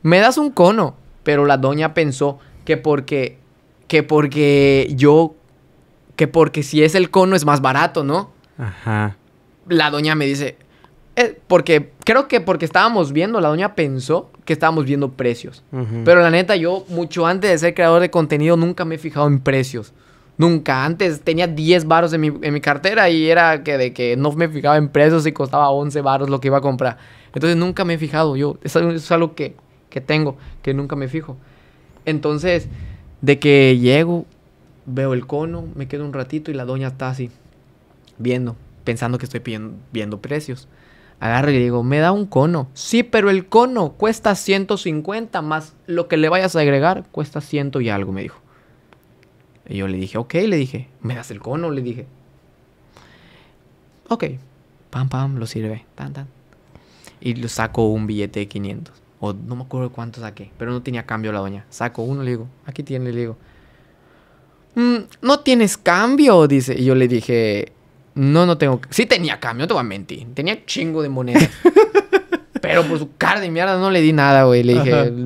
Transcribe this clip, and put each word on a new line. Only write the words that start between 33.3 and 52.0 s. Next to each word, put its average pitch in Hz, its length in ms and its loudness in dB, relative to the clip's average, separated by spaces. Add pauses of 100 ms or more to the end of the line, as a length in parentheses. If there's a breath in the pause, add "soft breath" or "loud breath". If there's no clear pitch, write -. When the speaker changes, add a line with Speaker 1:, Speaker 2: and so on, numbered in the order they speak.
Speaker 1:
que 135 400 6
llego, 160 460 2 (580)
veo 131 300 -4
el 123 120 -4
cono, 165 380 -6 (100)
me 139 140 -12
quedo 147 160 -10
un 143 80 -10
ratito 151 380 -10
y 143 40 -8
la 127 120 -8
doña 131 220 -6
está 131 200 -8
así, 127 220 -8 (880)
viendo, 123 360 -4 (300)
pensando 120 340 -4
que - 60 -12
estoy 120 160 -10
piden-, 110 360 -12 (160)
viendo 104 280 -8
precios. 135 480 -10 (500 soft breath)
Agarro 127 320 2
y 139 40 4
le 127 60 2
digo, 120 220 0
"Me 139 160 0
da 165 140 4
un 208 140 -2
cono". 147 480 0
"Sí, - 280 0
pero 220 280 2
el 190 160 0
cono 233 460 2
cuesta 220 420 -2
ciento 196 420 -2
cincuenta 190 640 -6
más 156 320 -6 (140)
lo 170 220 -4
que 160 100 0
le 156 100 4
vayas 185 260 0
a 165 60 0
agregar, 147 500 2
cuesta 147 300 -8
ciento 139 400 -6
y 113 80 -2
algo", 98 240 -4
me 98 100 -8
dijo. - 160 -14 (1300 soft breath)
Y 101 100 -8
yo 98 100 -6
le 95 80 -6
dije, 95 220 -8
"Ok", 123 160 -8
le 190 220 0
dije, 131 320 -6 (120)
"¿me 120 160 -8
das - 140 -16
el 104 100 -16
cono?", 156 300 -8
le 135 100 -8
dije. 123 260 -10 (2000 soft breath)